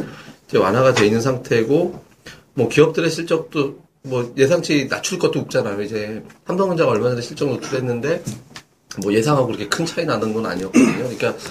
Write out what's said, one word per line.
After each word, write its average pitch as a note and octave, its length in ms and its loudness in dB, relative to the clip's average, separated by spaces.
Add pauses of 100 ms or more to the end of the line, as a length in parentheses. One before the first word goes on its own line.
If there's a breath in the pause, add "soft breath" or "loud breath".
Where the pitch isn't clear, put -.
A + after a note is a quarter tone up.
(500 loud breath)
이제 - 80 0
완화가 A#2 380 4
돼 A2+ 100 4
있는 A2+ 160 4
상태고 B2+ 840 0 (520 loud breath)
뭐 A#2+ 120 2
기업들의 D#3+ 420 4
실적도 D#3+ 800 -2 (160)
뭐 B2 340 -4
예상치 D3 500 2
낮출 - 320 -6
것도 D#3 220 0
없잖아요. G#2+ 400 -2
이제 G#2+ 420 -6 (220)
삼성전자가 E3+ 460 2
얼마 A2+ 180 2
전에 A#2+ 120 -2
실적 C#3+ 280 -4
노출했는데 B2+ 720 -4 (800)
뭐 G2+ 100 0
예상하고 B2 340 4
그렇게 G#2 200 -6
큰 E3 180 -2
차이 E3 200 -4
나는 A2 280 0
건 A2 120 -2
아니었거든요. F#2+ 520 4
그러니까 A#2 380 -2 (140 loud breath)